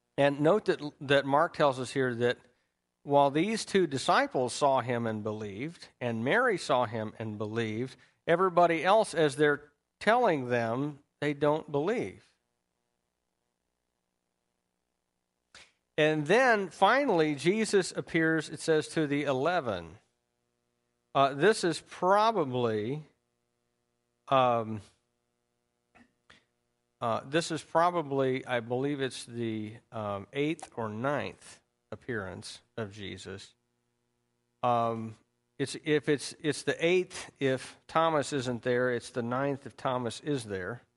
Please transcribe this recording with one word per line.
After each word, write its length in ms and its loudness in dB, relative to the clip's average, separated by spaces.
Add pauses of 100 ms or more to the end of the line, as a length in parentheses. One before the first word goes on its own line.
(180)
and 240 2
note 240 4
that, 160 0 (200)
that 240 2
Mark 300 2
tells 240 2
us 120 -6
here 240 0
that 220 0 (680)
while 280 4
these 320 -2
two 240 2
disciples 680 0
saw 280 2
him 260 -2
and 160 -6
believed, 640 -8 (140)
and 240 -4
Mary 320 2
saw 280 0
him 340 -6
and 180 -8
believed, 580 -6 (320)
everybody 560 4
else, 300 2
as 220 2
they're 260 2 (400)
telling 480 2
them, 500 -2 (220)
they 120 -2
don't 380 0
believe. 540 -2 (3750)
And 280 2
then 440 4
finally, 680 2
Jesus 600 0
appears, 540 0
it 120 -14
says, 280 2
to 160 0
the 180 0
eleven. 760 -2 (1160)
Uh, 200 4
this 320 2
is 240 -2
probably, 1120 0 (1300)
um, 500 2 (2250)
uh, 180 0 (100)
this 220 -2
is 100 -4
probably, 840 0
I 160 -2
believe 400 -4
it's 240 -6
the, 480 -6 (180)
um, 400 -6
eighth 460 -4
or 100 -4
ninth 720 -6 (320)
appearance 720 -10 (160)
of 160 -8
Jesus. 600 -14 (1120)
Um, 520 0 (420)
it's, 260 -6
if 240 0
it's, 340 -2
it's 220 -4
the 220 -2
eighth 440 0 (100)
if 380 -2 (120)
Thomas 420 2
isn't 300 -4
there, 300 0
it's 180 -6
the 140 -6
ninth 420 -4
if 100 -16
Thomas 460 -4
is 240 -4
there, 360 -8 (160)